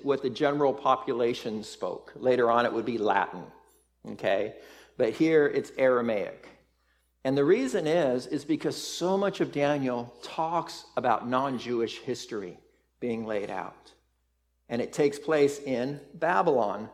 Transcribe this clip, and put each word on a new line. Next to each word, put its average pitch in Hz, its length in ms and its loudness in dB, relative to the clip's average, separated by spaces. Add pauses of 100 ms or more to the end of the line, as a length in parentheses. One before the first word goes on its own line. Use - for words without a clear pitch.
what 139 200 0
the 127 80 0
general 143 420 2
population 120 880 0
spoke. - 540 -8
Later 127 340 4
on, 120 160 4
it 110 60 0
would 110 120 0
be 117 140 -2
Latin, 98 460 2 (640)
okay? 101 460 -2 (400)
But 117 140 2
here, 156 360 6
it's 139 320 -2
Aramaic. 120 680 0 (760)
And 135 140 0
the 143 80 4
reason 202 420 2
is, 139 400 2
is 143 180 -6
because 147 320 -2
so - 400 -2
much 196 240 -2
of 135 120 -2
Daniel 135 600 0 (100)
talks 165 600 -4 (120)
about 117 320 2
non-Jewish 120 720 -2
history 104 580 -8 (400)
being 113 260 -4
laid 104 260 -4
out. 92 420 -10 (760)
And 120 140 -4
it - 100 -8
takes - 260 0
place 143 420 2
in 135 400 -4 (140)
Babylon, 127 800 0